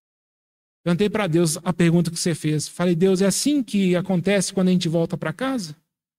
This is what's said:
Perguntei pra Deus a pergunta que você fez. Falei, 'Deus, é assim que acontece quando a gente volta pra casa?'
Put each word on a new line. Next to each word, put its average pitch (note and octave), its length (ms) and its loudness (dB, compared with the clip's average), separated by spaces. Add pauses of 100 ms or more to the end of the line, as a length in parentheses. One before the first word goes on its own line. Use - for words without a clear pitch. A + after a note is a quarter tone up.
(840)
Perguntei F3 260 0
pra G#3 200 -2
Deus E3 300 2
a F3+ 140 -2
pergunta E3+ 380 2
que E3 80 -8
você E3+ 160 -2
fez. D3+ 320 -2
Falei, F3 300 0
'Deus, F#3 260 2
é G3 40 4
assim C#4 360 0
que F#3+ 320 0
acontece F#3 580 0
quando F#3 160 2
a F#3 40 4
gente F3+ 160 0
volta E3 280 -2
pra D#3 160 -6
casa?' A#3+ 440 -6 (420)